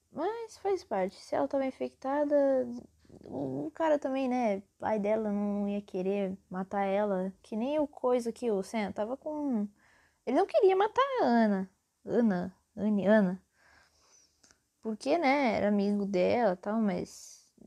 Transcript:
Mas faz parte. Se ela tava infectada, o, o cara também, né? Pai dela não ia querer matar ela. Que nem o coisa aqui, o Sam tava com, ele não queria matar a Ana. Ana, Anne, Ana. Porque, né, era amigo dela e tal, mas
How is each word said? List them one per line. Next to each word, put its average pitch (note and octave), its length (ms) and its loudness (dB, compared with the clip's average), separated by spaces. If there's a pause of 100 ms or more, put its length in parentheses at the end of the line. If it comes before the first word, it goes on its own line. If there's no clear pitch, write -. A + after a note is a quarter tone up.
(120)
Mas A4 460 -6
faz G4 260 -2
parte. F#3+ 320 -4
Se - 200 -8
ela C#4 120 0
tava C4+ 180 -2
infectada, C4+ 1000 0 (560)
o, C4+ 440 -6
o D#4 40 -10
cara D#4 280 2
também, C4+ 280 -2
né? A#3 340 0 (180)
Pai G#3+ 200 -2
dela G#3+ 320 0
não G3+ 360 -2
ia G3+ 140 -4
querer G3 560 -2 (120)
matar G3 360 -4
ela. G3 560 0
Que - 140 -10
nem C4+ 240 -2
o C#4+ 80 2
coisa B3 420 -2
aqui, A3+ 220 -4
o G3 120 0
Sam G3+ 280 -4
tava A3 260 -6
com, C#4+ 500 -4 (580)
ele C4 120 0
não F#4+ 80 4
queria G4 300 4
matar G#4+ 260 2 (200)
a D#4+ 40 4
Ana. G#3+ 440 2 (360)
Ana, F#3+ 500 0 (200)
Anne, G3+ 300 0
Ana. F#3+ 360 4 (1400)
Porque, A#3+ 360 -2
né, C4+ 380 2
era G3+ 120 0
amigo G3+ 380 2
dela G3 480 2
e F#3+ 40 -8
tal, G#3+ 220 -4
mas - 680 -4 (220)